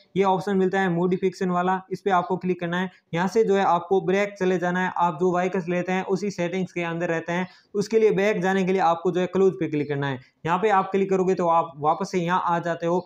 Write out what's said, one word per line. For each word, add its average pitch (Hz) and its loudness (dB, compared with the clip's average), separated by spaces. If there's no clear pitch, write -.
ये 185 2
ऑप्शन 190 0
मिलता 190 2
है 190 0
मॉडिफिकेशन 180 0
वाला, 185 0
इस 185 -6
पे 202 -2
आपको 180 0
क्लिक 180 -4
करना 175 -2
है। 185 -4
यहाँ 175 0
से 220 2
जो 196 2
है 196 2
आपको 175 2
बैक 202 0
चले 185 2
जाना 180 -2
है, 180 -4
आप 170 0
जो 180 2
व्हीकल्स 180 -2
लेते 180 -2
हैं 185 -2
उसी 196 -2
सेटिंग्स 180 -4
के 175 -4
अंदर 170 -4
रहते 165 -2
हैं। 180 -2
उसके 208 0
लिए 214 6
बैक 196 0
जाने 190 2
के 185 2
लिए 190 2
आपको 170 2
जो 175 0
है 185 2
क्लोज 190 2
पे 156 -4
क्लिक 147 -2
करना 143 -2
है। 131 -4
यहाँ 170 0
पे 214 2
आप 190 2
क्लिक 190 0
करोगे 185 2
तो 180 0
आप 165 2
वापस 170 0
से 185 -2
यहाँ 175 0
आ 170 0
जाते 170 -4
हो 170 2